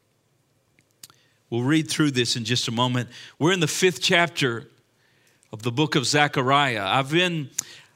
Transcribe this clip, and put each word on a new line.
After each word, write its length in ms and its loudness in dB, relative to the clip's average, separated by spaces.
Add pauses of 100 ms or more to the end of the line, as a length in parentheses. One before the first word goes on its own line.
(1500)
We'll 140 -4
read 260 2
through 220 0
this 240 0
in 100 -6
just 220 -2
a 60 -4
moment. 360 0 (300)
We're 140 4
in 80 0
the 80 2
fifth 340 0
chapter 680 0 (840)
of 100 -14
the 80 -2
book 240 0
of 120 0
Zechariah. 800 2
I've 260 0
been, 400 -2 (460)